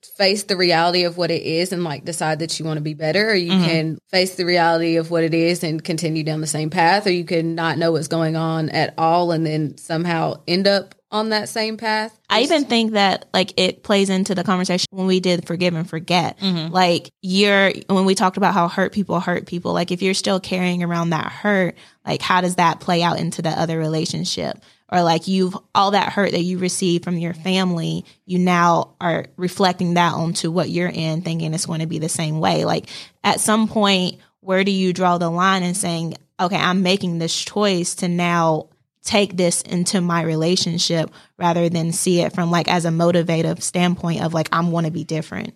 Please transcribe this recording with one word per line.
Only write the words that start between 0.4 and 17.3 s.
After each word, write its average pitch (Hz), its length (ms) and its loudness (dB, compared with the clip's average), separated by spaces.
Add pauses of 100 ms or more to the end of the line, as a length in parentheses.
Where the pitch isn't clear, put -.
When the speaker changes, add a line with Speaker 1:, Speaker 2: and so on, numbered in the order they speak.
Speaker 1:
the 196 140 -2
reality 175 460 2
of 170 120 -2
what 170 160 -2
it 165 120 -2
is 170 280 -2
and, 175 140 -4
like, 151 180 -6
decide 160 360 -4
that 160 200 -6
you 156 60 -8
wanna 156 160 -4
be 151 140 -6
better, 160 340 0
or 214 60 2
you 175 160 0
Speaker 2:
Mm-hmm. 185 140 4
Speaker 1:
can 160 320 0 (120)
face 185 260 2
the 185 100 -2
reality 165 520 4
of 160 120 -2
what 170 140 2
it 160 100 0
is 165 300 2
and 160 180 -4
continue 160 420 -2
down 156 180 -4
the 139 60 -4
same 156 220 -2
path, 180 380 4
or 185 40 2
you 175 120 0
can 165 320 -2
not 165 220 -2
know 165 160 2
what's 156 160 -2
going 160 260 0
on 160 340 -2
at - 280 -2
all 170 340 2
and 160 140 0
then 156 320 -2
somehow 165 680 -4
end 190 200 2
up 196 280 0 (160)
on 214 180 -2
that 214 180 -2
same 220 300 -4
path. 220 420 -4 (100)
Speaker 3:
I 220 120 4
Speaker 1:
Just 285 100 2
Speaker 3:
even 294 140 4
think 226 280 2
that, 196 400 2
like, 185 240 0
it 185 260 0
plays 196 260 2
into 190 260 0
the 180 80 -4
conversation 180 480 0
when 190 160 -2
we 185 140 4
did 175 240 0
Forgive 175 300 0
and 160 140 -4
Forget. 165 500 -2
Speaker 2:
Mm-hmm. 170 340 -2
Speaker 3:
Like, 180 360 2 (120)
you're, 196 500 4 (160)